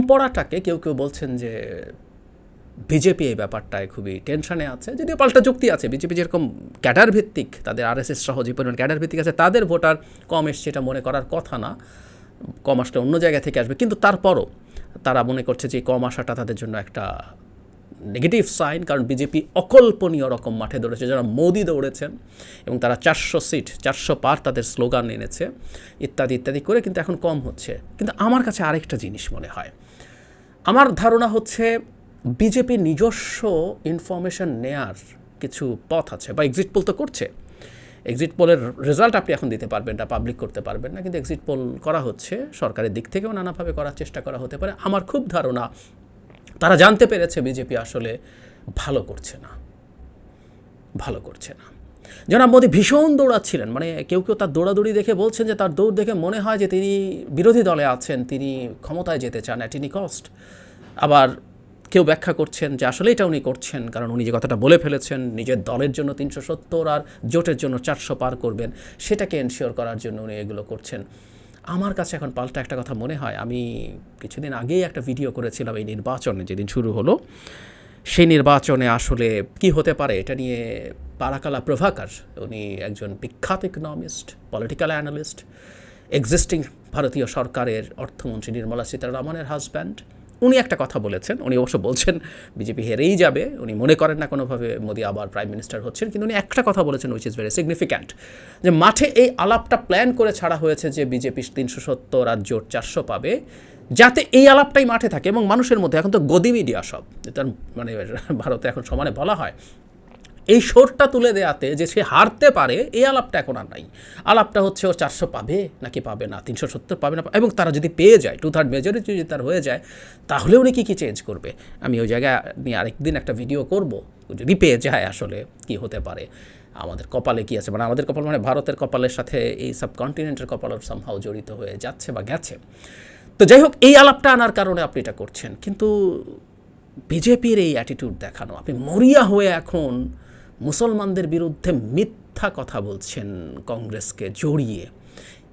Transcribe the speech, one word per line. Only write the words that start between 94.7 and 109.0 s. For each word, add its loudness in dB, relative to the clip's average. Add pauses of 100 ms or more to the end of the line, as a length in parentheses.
মোদি -8
আবার -6
প্রাইম -8
মিনিস্টার -10
হচ্ছেন, -6
কিন্তু -6
উনি -4
একটা 0
কথা 2
বলেছেন -4
which -8
is -10
very -4
significant, -2 (560)
যে 6
মাঠে 6 (160)
এই 8 (100)
আলাপটা 2
প্ল্যান 2 (100)
করে 4
ছাড়া -2
হয়েছে 0
যে -4
বিজেপি -4 (120)
তিনশো -6
সত্তর -2
আর 0
জোট -4
চারশো -4
পাবে, -4 (580)
যাতে 6 (180)
এই 12
আলাপটাই 8
মাঠে 0
থাকে -4
এবং 0
মানুষের 4
মধ্যে। 2
এখন 2
তো 6 (120)
গদি 6
মিডিয়া 0
সব, -12 (260)
এটা, -6 (360)
মানে, -8 (520)
ভারতে -4
এখন -6
সমানে -4 (100)